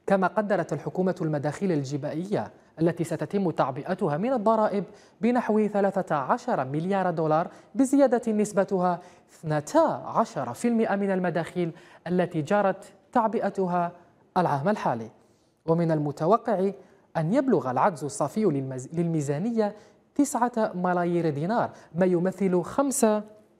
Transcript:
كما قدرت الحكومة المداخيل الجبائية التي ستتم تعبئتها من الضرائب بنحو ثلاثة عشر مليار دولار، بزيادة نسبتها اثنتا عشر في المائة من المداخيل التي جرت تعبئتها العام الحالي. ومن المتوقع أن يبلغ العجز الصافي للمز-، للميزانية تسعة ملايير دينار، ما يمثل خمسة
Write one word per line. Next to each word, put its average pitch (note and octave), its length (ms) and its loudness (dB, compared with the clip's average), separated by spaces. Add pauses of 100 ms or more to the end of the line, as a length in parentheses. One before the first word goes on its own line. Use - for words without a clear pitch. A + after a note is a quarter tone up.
كما F#3+ 200 2
قدرت G3 460 0
الحكومة F3+ 480 -2
المداخيل D3+ 500 -2
الجبائية C#3+ 800 -4 (280)
التي E3 240 2
ستتم E3 480 -2
تعبئتها D3 680 -2
من A#3+ 160 -2
الضرائب G#3+ 500 2 (380)
بنحو A3 460 2
ثلاثة G3 480 0
عشر E3 500 -2
مليار F3+ 460 -2
دولار، D#3+ 360 0 (280)
بزيادة B3 560 4
نسبتها F#3+ 680 2 (340)
اثنتا D3+ 720 0
عشر D3 480 -2
في - 140 -2
المائة A3+ 280 2
من G3 160 -2
المداخيل F3 600 -2 (360)
التي F3 340 0
جرت F#3+ 440 0 (260)
تعبئتها F#3+ 800 0 (460)
العام D3 320 0
الحالي. B2 400 -2 (560)
ومن E3 260 2
المتوقع F3+ 800 0 (460)
أن E3 160 0
يبلغ G#3 380 2
العجز D3+ 320 2
الصافي D3+ 420 -2
للمز-، C3+ 480 -2
للميزانية E3+ 800 -2 (400)
تسعة A#3+ 600 0
ملايير F3 540 0
دينار، D#3 400 0 (260)
ما F#3 100 4
يمثل F3+ 560 2
خمسة A3 640 0 (360)